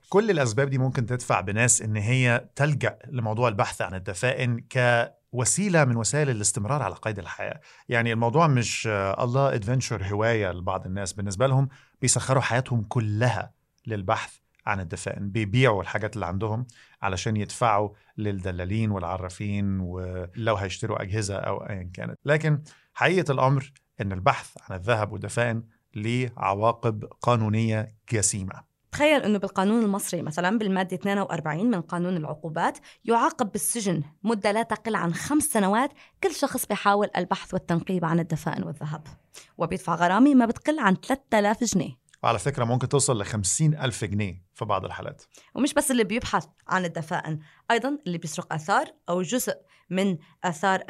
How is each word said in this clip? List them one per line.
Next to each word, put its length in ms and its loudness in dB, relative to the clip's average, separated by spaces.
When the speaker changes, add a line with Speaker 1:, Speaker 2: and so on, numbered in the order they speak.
Speaker 1:
كل 220 4
الأسباب 400 2
دي 80 0
ممكن 280 0
تدفع 340 0
بناس 420 2
إن 140 -2
هي 600 2
تلجأ 420 0
لموضوع 380 0
البحث 340 -2
عن 120 -4
الدفائن 760 -2
كوسيلة 1120 2
من 120 4
وسائل 340 0
الاستمرار 520 -2
على 120 -4
قيد 240 -6
الحياة. 420 -10
يعني 240 2
الموضوع 340 4
مش، 440 2
آه، 340 0
الله، 300 2
ادفنتشر، 500 -2
هواية 480 2
لبعض 340 -4
الناس. 260 -6
بالنسبة 340 -2
لهم 220 4
بيسخروا 420 2
حياتهم 400 0
كلها 680 0
للبحث 580 -4
عن 140 0
الدفائن، 500 -6
بيبيعوا 520 4
الحاجات 320 -4
اللي 120 -4
عندهم 400 -4
علشان 340 -2
يدفعوا 540 0
للدلالين 720 -2
والعرافين، 880 -4
ولو 720 -4
هيشتروا 480 -4
أجهزة 340 -2
أو 220 -4
أيًا 360 -10
كانت. 300 -10
لكن 380 2
حقيقة 380 2
الأمر 400 2
إن 120 -4
البحث 380 -2
عن 80 -8
الذهب 360 0
والدفائن 500 -2
ليه 420 -2
عواقب 680 0
قانونية 720 2
جسيمة. 640 -2
Speaker 2:
تخيل 300 4
إنه 160 2
بالقانون 440 0
المصري 400 -2
مثلًا، 360 0
بالمادة 380 -2
اثنين 220 0
وأربعين 520 -2
من 100 0
قانون 360 -2
العقوبات، 600 -4
يعاقب 480 2
بالسجن 500 -2
مدة 300 0
لا 100 0
تقل 320 -4
عن 200 0
خمس 280 0
سنوات 480 2
كل 120 0
شخص 320 -2
بيحاول 500 2
البحث 380 -2
والتنقيب 500 0
عن 160 4
الدفائن 440 -2
والذهب، 420 -8
وبيدفع 360 -2
غرامة 400 6
ما 120 8
بتقل 320 -2
عن 160 4
ثلاثة 440 0
آلاف 260 2
جنيه. 400 -2
Speaker 1:
وعلى 140 4
فكرة، 260 -2
ممكن 240 0
توصل 320 2
لخمسين 540 0
ألف 300 -4
جنيه 380 -4
في 100 -10
بعض 200 -2
الحالات. 380 -10
Speaker 2:
ومش 200 -2
بس 160 2
اللي 140 2
بيبحث 420 -4
عن 160 -2
الدفائن، 540 -6
أيضًا 360 0
اللي 120 -4
بيسرق 340 -10
آثار 340 0
أو 140 0
جزء 320 -2
من 260 0
آثار 460 0